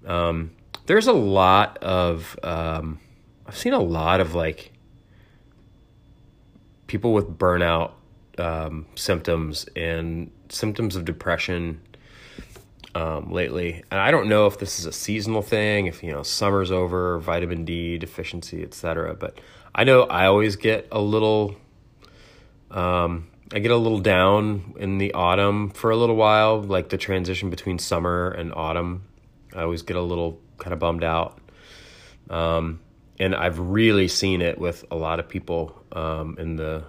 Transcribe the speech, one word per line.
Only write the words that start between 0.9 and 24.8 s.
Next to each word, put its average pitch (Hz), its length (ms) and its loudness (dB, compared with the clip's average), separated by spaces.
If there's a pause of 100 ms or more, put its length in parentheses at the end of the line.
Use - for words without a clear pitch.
a 247 60 6
lot 98 640 6
of, 87 640 -2
um, 80 560 -4 (480)
I've - 100 -14
seen 247 160 0
a 240 80 2
lot 85 380 2
of, 85 160 0
like, 80 380 -4 (2250)
people 113 260 0
with 98 240 0
burnout, 87 540 2 (460)
um, 80 480 -6 (100)
symptoms 82 720 -2 (100)
and 82 560 -6 (180)
symptoms 107 480 -4
of 85 80 -6
depression, 85 720 -4 (1120)
um, 80 380 -6
lately. 85 580 -4
And 98 120 -2
I 120 100 4
don't 117 160 2
know 104 200 6
if 98 120 0
this - 200 -8
is 82 60 -8
a 76 60 -8
seasonal 107 500 -4
thing, 104 460 0
if, - 160 -10
you 82 80 -8
know, 71 120 -6
summer's 98 480 0
over, 90 480 0
vitamin 85 440 -4
D 85 340 -6
deficiency, 85 680 -10
et 80 100 -14
cetera. 82 400 -6
But - 260 -10 (360)
I - 100 2
know 127 180 8
I 92 240 4
always 104 280 6
get 110 360 0
a 107 100 0
little, 107 540 2 (1120)
um, 87 580 -2 (240)
I 107 60 -4
get 110 140 2
a 120 40 6
little 113 240 2
down 101 800 2
in 98 220 -2